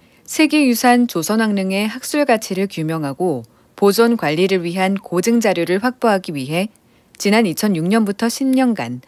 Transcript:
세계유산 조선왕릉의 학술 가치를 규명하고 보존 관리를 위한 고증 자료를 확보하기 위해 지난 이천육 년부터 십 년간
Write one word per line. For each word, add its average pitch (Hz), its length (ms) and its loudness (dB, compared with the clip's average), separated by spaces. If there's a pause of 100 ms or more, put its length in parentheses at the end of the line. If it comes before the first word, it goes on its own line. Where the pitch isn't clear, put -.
(240)
세계유산 247 840 2
조선왕릉의 208 800 0
학술 254 340 -4
가치를 208 480 0
규명하고 156 720 -4 (320)
보존 226 400 4
관리를 180 480 0
위한 185 320 -2
고증 196 460 0
자료를 196 420 0
확보하기 214 520 0
위해 156 340 -4 (480)
지난 214 280 2
이천육 170 400 -2
년부터 214 440 0
십 269 180 -4
년간 254 600 0